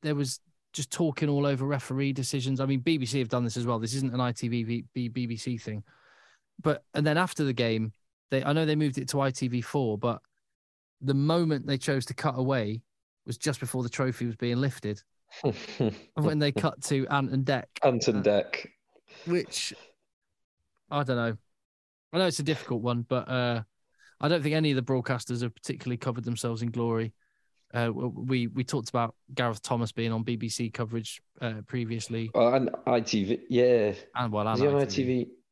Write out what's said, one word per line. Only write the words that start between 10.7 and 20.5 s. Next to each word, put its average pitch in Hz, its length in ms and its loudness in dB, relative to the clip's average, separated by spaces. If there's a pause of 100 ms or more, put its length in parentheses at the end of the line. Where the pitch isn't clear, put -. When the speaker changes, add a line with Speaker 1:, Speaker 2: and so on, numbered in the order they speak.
Speaker 1:
the 135 140 0
moment 151 520 2
they 139 120 0
chose 135 280 0
to - 80 -8
cut 143 220 -2
away 123 460 0 (440)
was 120 120 -8
just 143 220 -2
before 127 220 -4
the 120 60 -2
trophy 127 380 -2
was 113 100 -4
being 120 200 0
lifted. 123 440 -2 (420)
Speaker 2:
<laughs> - 720 -2
Speaker 1:
When 151 240 2
they 147 140 2
cut 131 320 0
to 135 240 0
Ant 139 220 0
and 135 140 2
Dec. 131 200 0 (180)
Speaker 2:
Ant 127 260 4
and 104 180 4
Speaker 1:
Uh, 104 160 6
Speaker 2:
Dec. - 240 -6 (600)
Speaker 1:
which, - 480 -2 (1160)